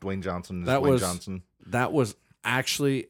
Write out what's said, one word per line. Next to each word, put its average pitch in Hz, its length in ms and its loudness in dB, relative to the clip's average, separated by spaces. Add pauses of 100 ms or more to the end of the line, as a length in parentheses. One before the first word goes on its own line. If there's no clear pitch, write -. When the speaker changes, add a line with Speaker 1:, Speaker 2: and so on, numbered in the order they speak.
Speaker 1:
Dwayne 95 220 -4
Johnson 90 400 -4
is 87 40 -4
Speaker 2:
That 135 140 4
Speaker 1:
Dwayne 139 100 4
Speaker 2:
was, 127 100 4
Speaker 1:
Johnson. 90 420 -4 (240)
Speaker 2:
that 117 260 0
was 123 240 0 (260)
actually 131 680 0